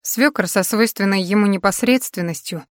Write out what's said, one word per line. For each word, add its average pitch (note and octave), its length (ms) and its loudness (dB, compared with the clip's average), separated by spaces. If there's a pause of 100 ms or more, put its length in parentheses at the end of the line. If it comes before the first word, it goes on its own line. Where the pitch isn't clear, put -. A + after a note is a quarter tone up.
Свекор A#3+ 460 0
со F#3+ 160 0
свойственной G3 580 0
ему G3+ 240 2
непосредственностью F#3+ 1300 -2